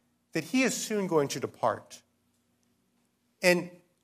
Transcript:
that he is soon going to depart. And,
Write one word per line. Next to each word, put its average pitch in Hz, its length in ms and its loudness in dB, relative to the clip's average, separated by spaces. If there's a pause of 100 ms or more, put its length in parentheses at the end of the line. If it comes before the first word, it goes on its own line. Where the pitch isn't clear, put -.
(340)
that 160 120 -2
he 254 180 2
is 214 120 0
soon 202 320 -4
going 147 220 2
to 139 100 -6
depart. - 640 -4 (1400)
And, 175 280 2 (340)